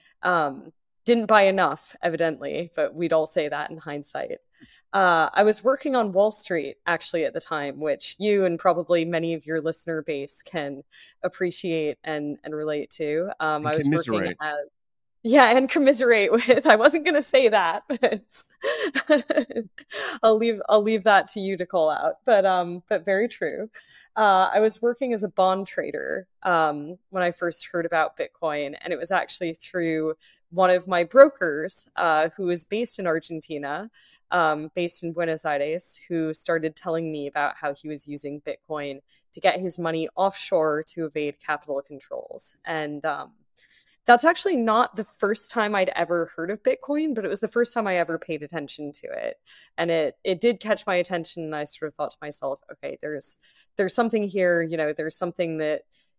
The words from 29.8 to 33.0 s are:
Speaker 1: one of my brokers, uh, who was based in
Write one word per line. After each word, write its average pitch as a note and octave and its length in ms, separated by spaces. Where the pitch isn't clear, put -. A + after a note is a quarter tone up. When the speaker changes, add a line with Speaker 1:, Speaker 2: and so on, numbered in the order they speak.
Speaker 1:
one F3+ 180
of F3+ 180
my F3 160
brokers, F#3 880
uh, D#3+ 420
who F#3+ 100
was F3 180
based A3+ 340
in F#3+ 80